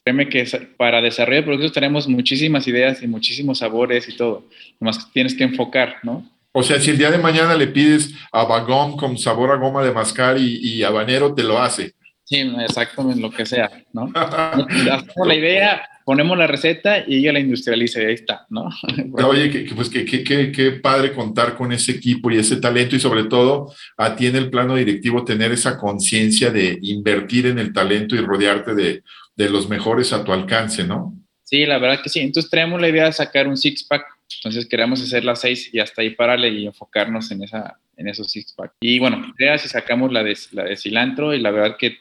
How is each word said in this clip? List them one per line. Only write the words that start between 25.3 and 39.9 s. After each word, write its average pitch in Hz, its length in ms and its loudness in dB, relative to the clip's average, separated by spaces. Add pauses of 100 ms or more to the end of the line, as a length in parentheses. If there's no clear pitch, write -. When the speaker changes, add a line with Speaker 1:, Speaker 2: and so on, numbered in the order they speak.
Speaker 2:
esa 117 260 -2
conciencia 107 720 2
de 92 320 2
invertir 104 640 0
en 123 120 0
el 107 140 -2
talento 104 440 0
y 110 40 2
rodearte 101 540 0
de, 98 280 0 (340)
de 104 140 0
los 98 180 0
mejores 113 440 0
a - 120 -2
tu 185 80 0
alcance, 113 500 0
¿no? 95 320 -6 (300)
Speaker 1:
Sí, 143 220 2
la 143 120 2
verdad 127 240 0
que 151 80 -8
sí. 160 100 -2
Entonces 143 300 -2
traemos 170 300 0
la 170 80 2
idea 160 180 4
de 156 60 2
sacar 139 360 0
un 135 80 -2
six-pack, 143 480 -2 (380)
entonces 113 240 -6
queremos 123 340 0
hacer 123 240 -2
las 120 160 -2
seis 123 320 -4
y 117 60 -2
hasta 107 240 -2
ahí 110 80 -2
pararle 120 400 2
y 104 160 -4
enfocarnos 110 640 -4
en 98 120 -8
esa, 104 360 -12 (180)
en 101 120 -10
esos 101 220 -10
six-pack. - 420 -12 (100)
Y 120 160 2
bueno, 123 400 0
ideas 147 260 2
y 135 40 -10
sacamos 127 440 -2